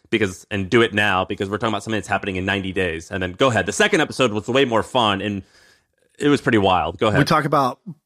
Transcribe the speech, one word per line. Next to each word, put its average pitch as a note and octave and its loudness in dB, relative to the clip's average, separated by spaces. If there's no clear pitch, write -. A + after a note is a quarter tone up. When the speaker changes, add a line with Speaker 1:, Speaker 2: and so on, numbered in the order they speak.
Speaker 1:
because, G2+ -2
and G2 -4
do A#2 4
it A2 2
now G2+ 2
because G2+ -6
we're G2+ -4
talking A2 -2
about G2+ -6
something A2 -4
that's F#2+ -8
happening G2 -4
in F#2 -4
ninety F#2+ -2
days. F2+ -4
And G2 -6
then F2+ -6
go C3+ 2
ahead. A2+ 0
The G#2 -4
second G3+ 2
episode B2+ 0
was G#2+ -6
way C3+ 2
more A2 0
fun G#2 0
and G2+ -4
it D3 0
was C#3+ 4
pretty A#2+ 2
wild. F#2 2
Go A#2 2
ahead. G#2 2
Speaker 2:
We C#3+ 6
talk D3+ 2
about C#3 0